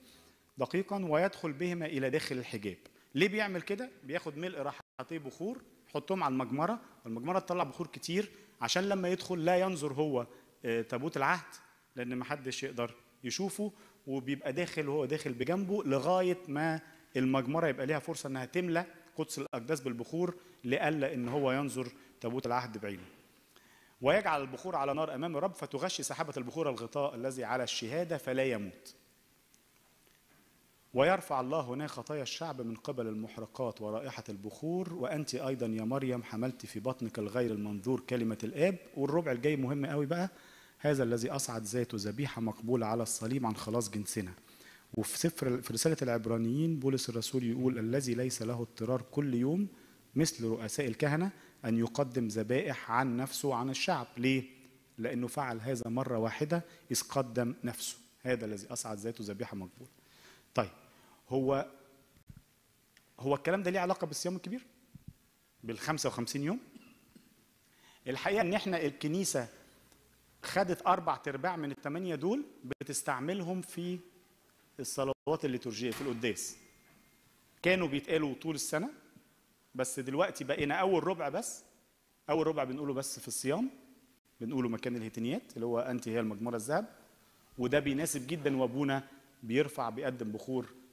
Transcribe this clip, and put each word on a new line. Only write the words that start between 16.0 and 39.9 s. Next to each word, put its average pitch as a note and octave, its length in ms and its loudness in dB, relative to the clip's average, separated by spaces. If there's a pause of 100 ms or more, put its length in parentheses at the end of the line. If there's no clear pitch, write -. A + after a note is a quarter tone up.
ما D#3 340 0 (360)
المجمرة C3+ 500 4
يبقى C3+ 180 0
ليها D3 140 0
فرصة D3 280 -6
إنها C3 180 -4
تملى F3 400 0 (320)
قدس D#3 220 -4
الأقداس C#3 420 -2
بالبخور، C3+ 540 -2 (280)
لئلا D3 500 2
إن B2 140 -2
هو C3+ 240 2
ينظر C3 360 0 (340)
تابوت A#2+ 240 -2
العهد A#2+ 320 -2
بعينه. G2 260 -6 (960)
ويجعل D#3+ 400 6
البخور C3+ 340 -4
على C#3 180 2
نار D3+ 220 0
أمام D#3 220 -2
الرب، F3+ 160 0
فتغشي D3 500 -4
سحابة C#3+ 340 -4
البخور C#3 320 -2
الغطاء B2 460 -2
الذي B2+ 280 -4
على B2 200 0
الشهادة D3+ 540 -2
فلا C3 280 0
يموت. G#2 500 -4 (2000)
ويرفع D3+ 460 4
الله C3+ 220 0
هناك C3 280 -4
خطايا C#3+ 340 -6
الشعب C#3 380 -6
من A#2 140 -4
قبل B2+ 320 -6
المحرقات A2 760 -6
ورائحة A2 480 -6
البخور، D#3 640 -4
وأنت D3 420 -2
أيضا C3 300 -2
يا A2 180 0
مريم B2+ 400 0
حملت A#2+ 420 -4
في A2 140 -10
بطنك A#2 400 -4
الغير A2+ 320 2
المنظور G#2 480 -2
كلمة A#2 440 0
الآب. D3 340 2 (200)
والربع C#3+ 340 2
الجاي B2+ 240 2
مهم C#3 300 0
قوي C#3+ 200 0